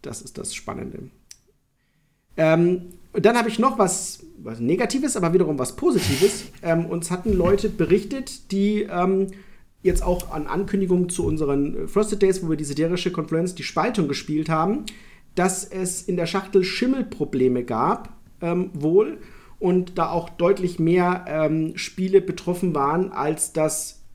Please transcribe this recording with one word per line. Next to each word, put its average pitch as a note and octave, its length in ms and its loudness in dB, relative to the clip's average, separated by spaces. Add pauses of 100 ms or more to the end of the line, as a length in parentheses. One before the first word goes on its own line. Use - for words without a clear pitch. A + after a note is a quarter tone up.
das - 200 -12
ist - 160 -16
das - 180 -10
Spannende. - 540 -10 (1300)
Ähm, E3+ 560 2 (200)
dann G#3+ 240 4
hab A#3 100 2
ich - 120 -4
noch A#3+ 200 2
was, - 460 -2 (160)
was A2+ 180 -10
Negatives, F#3+ 560 0
aber E3+ 180 0
wiederum D#3 240 0
was - 180 -4
Positives. G3+ 720 2 (160)
Ähm, E3+ 240 2
uns E3+ 260 -4
hatten F#3 220 -2
Leute F#3+ 360 2
berichtet, - 840 -2
die, G#3 320 2
ähm, F#3+ 440 0 (540)
jetzt F3+ 220 2
auch F3+ 280 -2
an D3+ 160 -6
Ankündigungen F3+ 600 0
zu - 160 -4
unseren, D3+ 600 0
äh, - 20 -8
Frosted G#3 340 2
Days, F#3+ 220 2
wo E3 60 -4
wir D#3 80 0
die D#3 60 -6
siderische E3 480 -2
Konferenz, E3+ 440 -2
die - 80 -10
Spaltung G3+ 440 0
gespielt D#3 420 -2
haben, F3 360 0 (500)
dass F#3 280 2
es F#3 380 -6
in F3+ 160 -2
der E3+ 80 0
Schachtel F#3+ 380 2
Schimmelprobleme C#3+ 1000 0
gab, C3+ 460 0 (320)
ähm, F3+ 320 -2
wohl, F3+ 460 2 (400)
und F3+ 380 2
da D#3+ 120 0
auch E3 200 -2
deutlich F3 500 0
mehr, F3+ 480 2
ähm, D#3 500 0
Spiele F#3 440 2
betroffen F3+ 540 -2
waren, D3+ 360 2
als D3+ 420 -2
das - 480 -2 (140)